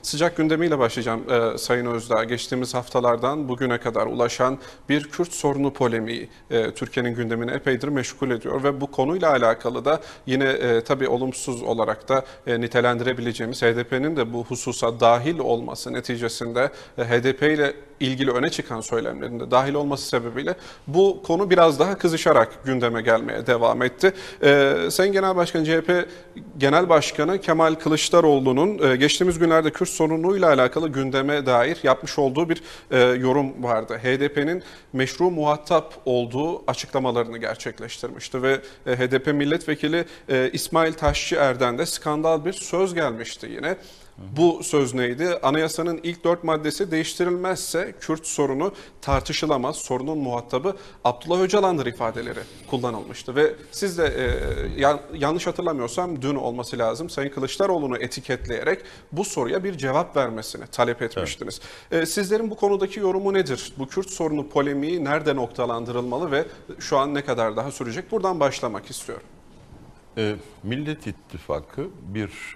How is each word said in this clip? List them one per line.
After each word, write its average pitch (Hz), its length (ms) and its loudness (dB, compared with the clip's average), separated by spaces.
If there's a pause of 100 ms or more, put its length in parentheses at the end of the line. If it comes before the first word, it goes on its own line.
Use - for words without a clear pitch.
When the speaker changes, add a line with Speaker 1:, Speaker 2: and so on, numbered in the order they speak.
Speaker 1:
sıcak 165 360 -2
gündemiyle 156 420 2
başlayacağım, 113 500 0
e, 117 280 2
Sayın 123 280 0
Özdağ. 117 380 0
Geçtiğimiz 123 500 -4
haftalardan 127 760 0
bugüne 123 280 0
kadar 113 280 0
ulaşan 123 540 0 (300)
bir 147 200 0
Kürt - 240 -4
sorunu 139 400 0
polemiği, 113 560 -2 (200)
e, 113 220 0
Türkiye'nin 120 440 -4
gündemini 117 360 -4
epeydir 135 360 -2
meşgul 135 440 -4
ediyor 131 320 -4
ve 139 180 0
bu 143 100 -6
konuyla 160 400 2
alakalı 120 540 2
da 156 160 2 (240)
yine, 135 240 2
e, 120 340 2
tabii 135 240 0
olumsuz 127 540 -2
olarak 110 480 -2
da, 131 160 2 (220)
e, 120 140 0
nitelendirebileceğimiz 120 1000 -2
H 117 140 4
D 120 80 -2
P'nin 139 340 -2
de 117 160 -2
bu 120 100 -4
hususa 120 560 -4
dahil 120 400 4
olması 120 540 -4
neticesinde, 120 760 -2 (260)
e, 123 60 0
H 120 200 2
D 135 120 4
P 151 180 4
ile 147 200 2 (260)
ilgili 131 320 0
öne 123 180 2
çıkan 120 320 -6
söylemlerinde 120 680 -4
dahil 131 220 4
olması 143 340 -2
sebebiyle 127 480 -2 (320)
bu 185 360 4
konu 180 260 2
biraz 165 300 6
daha 185 180 2
kızışarak 156 680 4
gündeme 120 360 0
gelmeye 113 460 2
devam 117 340 4
etti. 156 320 2 (300)
Ee, 143 320 8 (160)
Sayın 196 220 2
Genel 190 220 2
Başkan, 175 280 2
C 160 140 2
H 160 40 2
P 175 240 2 (520)
Genel 147 320 4
Başkanı 165 520 4
Kemal 160 340 4
Kılıçdaroğlu'nun, 156 1160 4
e, 127 40 4
geçtiğimiz 160 440 2
günlerde 160 320 4
Kürt - 180 -2
sorunuyla 170 580 2
alakalı 143 420 4
gündeme 135 560 0
dair 127 380 4
yapmış - 360 2
olduğu 147 300 2
bir, 165 140 -2 (280)
e, 131 80 6
yorum 127 640 4
vardı. 113 380 -2
H 127 180 0
D 143 140 0
P'nin 160 300 -2 (300)
meşru 135 380 0
muhatap 151 720 0
olduğu 127 680 -2
açıklamalarını 120 640 -2
gerçekleştirmişti 117 1080 -8
ve, 135 180 2 (240)
e, 127 100 0
H 123 160 0
D 131 120 2
P 151 100 2
milletvekili, 156 720 0 (240)
e, 131 240 2
İsmail 160 400 0
Taşçı 151 420 0
Erden 127 420 2
de 160 80 0
skandal 156 600 0
bir 135 80 -4
söz 180 400 -2
gelmişti 117 600 -4
yine. 156 220 -4 (600)
Bu 165 260 2
söz 135 300 0
neydi? 131 500 -2
"Anayasanın 160 600 0
ilk 170 200 -6
dört 170 200 2
maddesi 156 480 -2
değiştirilmezse 180 1080 -2
Kürt - 280 -4
sorunu 147 460 0 (280)
tartışılamaz. 139 760 0
Sorunun 135 420 -4
muhatabı 127 580 -4 (280)
Abdullah 160 380 0
Öcalan'dır." 185 440 2
ifadeleri 117 540 -4 (300)
kullanılmıştı. 120 640 -6
Ve 151 180 4 (180)
siz 185 260 -6
de, 170 80 2
e, 131 760 -2
yan-, 143 200 4 (120)
yanlış 160 340 -2
hatırlamıyorsam 165 720 -4
dün 139 140 -2
olması 123 420 -6
lazım, 117 320 -2
Sayın 139 200 -6
Kılıçdaroğlu'nu 143 680 -2
etiketleyerek 127 840 -4 (300)
bu 170 140 -4
soruya 151 380 -2
bir 190 140 -6
cevap 139 400 -2
vermesini 113 500 -4
talep 120 340 -2
etmiştiniz. 98 600 -8 (300)
Speaker 2:
Evet. 165 120 2
Speaker 1:
E, - 20 -2
sizlerin 208 460 -2
bu 220 40 -10
konudaki 202 440 0
yorumu 196 340 0
nedir? 151 440 -2
Bu 135 100 -6
Kürt 190 220 -6
sorunu 151 400 -4
polemiği 143 540 0
nerede 147 320 0
noktalandırılmalı 123 960 -4
ve 139 140 0 (340)
şu - 180 -2
an 143 160 0
ne 143 120 -4
kadar 117 300 0
daha 135 160 -4
sürecek? 127 400 -8
Buradan 185 280 0
başlamak 120 500 -2
istiyorum. - 360 -14 (920)
Speaker 2:
E, 107 180 -2 (280)
Millet 147 440 -6
İttifakı - 800 -10 (140)
bir 101 280 -6 (260)